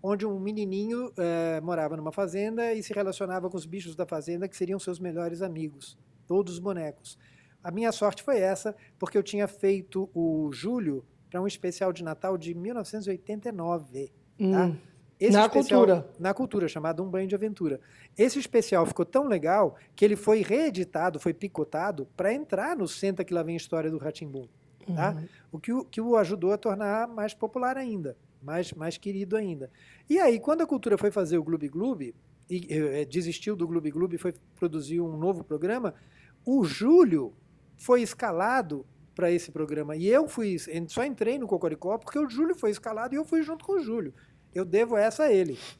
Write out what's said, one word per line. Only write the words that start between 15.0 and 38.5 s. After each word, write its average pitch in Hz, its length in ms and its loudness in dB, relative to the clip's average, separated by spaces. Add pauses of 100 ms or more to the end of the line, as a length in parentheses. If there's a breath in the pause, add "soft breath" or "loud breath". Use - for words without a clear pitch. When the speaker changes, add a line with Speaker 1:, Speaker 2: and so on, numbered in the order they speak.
Speaker 1:
Esse 202 140 8
Speaker 2:
Na 214 140 10
Speaker 1:
especial 254 340 6
Speaker 2:
Cultura. 180 360 6
Speaker 1:
Na 185 160 -2
Cultura, 202 360 -2
chamado 160 340 -4
Um 190 60 -6
Banho 190 180 -2
de 202 80 -2
Aventura. 190 460 -4 (360 soft breath)
Esse 254 220 4
especial 202 460 4
ficou - 180 -2
tão 277 240 2
legal 180 480 2 (180 soft breath)
que - 120 4
ele 208 100 6
foi 214 260 4
reeditado, 180 800 0
foi 165 140 0
picotado, 160 840 -4
pra 190 180 0
entrar 277 400 -2
no 208 140 -2
Senta 196 380 -4
Que 180 80 -6
Lá 170 100 0
Vem 165 140 -4
História 160 340 -4
do 160 60 -4
Rá-Tim-Bum, 139 500 -8 (480)
tá? 175 160 0
Speaker 2:
Uhum. 160 160 -8 (240 loud breath)
Speaker 1:
O 160 80 -12
que 226 140 -4
o, 254 100 -2
que - 160 -10
o 233 160 2
ajudou 190 380 2
a 208 40 0
tornar 208 480 -2
mais 220 280 -6
popular 247 420 -2
ainda, 208 400 -6 (260)
mais, 165 300 -4
mais 160 260 -8
querido 196 380 -4
ainda. 170 340 -4 (400 soft breath)
E 302 80 6
aí, 247 220 6
quando 311 220 0
a 320 40 4
Cultura 247 320 2
foi 202 140 2
fazer 175 260 0
o 156 60 2
Gloob 151 240 -2
Gloob, 160 480 -4 (340)
e, 180 200 -4
eh, 151 340 0
desistiu 170 540 -4
do 170 100 0
Gloob 160 240 -2
Gloob 170 240 0
e - 20 -6
foi 180 160 -4 (220)
produzir 160 460 -2
um 160 160 -4
novo 170 260 -2
programa, 185 500 -2 (520 soft breath)
o 254 180 4
Júlio 180 720 6 (420)
foi 247 260 4
escalado 190 840 0 (280)